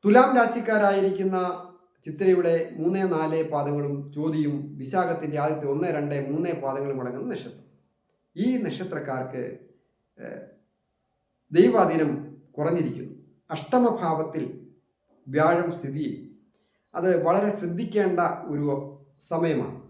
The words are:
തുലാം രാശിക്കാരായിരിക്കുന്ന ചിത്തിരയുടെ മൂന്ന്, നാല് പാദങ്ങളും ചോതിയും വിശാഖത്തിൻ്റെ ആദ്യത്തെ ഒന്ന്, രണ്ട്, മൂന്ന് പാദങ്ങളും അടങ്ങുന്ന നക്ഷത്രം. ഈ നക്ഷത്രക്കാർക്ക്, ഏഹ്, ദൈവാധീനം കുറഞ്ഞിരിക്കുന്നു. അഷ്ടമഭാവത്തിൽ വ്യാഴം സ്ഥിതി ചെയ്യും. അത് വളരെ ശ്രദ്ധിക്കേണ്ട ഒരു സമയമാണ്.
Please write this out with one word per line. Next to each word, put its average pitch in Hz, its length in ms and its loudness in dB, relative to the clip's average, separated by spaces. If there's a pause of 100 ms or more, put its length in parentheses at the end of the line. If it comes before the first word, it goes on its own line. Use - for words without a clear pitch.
തുലാം 247 340 8
രാശിക്കാരായിരിക്കുന്ന 196 960 2 (680)
ചിത്തിരയുടെ 170 500 4 (240)
മൂന്ന്, 180 220 0 (140)
നാല് 156 260 0 (120)
പാദങ്ങളും 143 440 -2 (180)
ചോതിയും 151 400 -2 (260)
വിശാഖത്തിൻ്റെ 156 640 -2
ആദ്യത്തെ 147 300 -2
ഒന്ന്, 165 220 -2
രണ്ട്, 143 200 -2 (140)
മൂന്ന് 165 240 -2 (100)
പാദങ്ങളും 135 380 -4
അടങ്ങുന്ന 123 320 -8
നക്ഷത്രം. 127 320 -14 (760)
ഈ - 20 2 (180)
നക്ഷത്രക്കാർക്ക്, 135 800 -6 (800)
ഏഹ്, - 180 -14 (1120)
ദൈവാധീനം 170 540 6 (460)
കുറഞ്ഞിരിക്കുന്നു. 160 580 -2 (400)
അഷ്ടമഭാവത്തിൽ 165 880 0 (920)
വ്യാഴം 170 440 4
സ്ഥിതി 139 260 -8
ചെയ്യും. - 220 -8 (720)
അത് 180 120 2 (160)
വളരെ 196 320 4
ശ്രദ്ധിക്കേണ്ട 175 640 0 (320)
ഒരു 147 120 -2 (640)
സമയമാണ്. 160 480 -2 (140)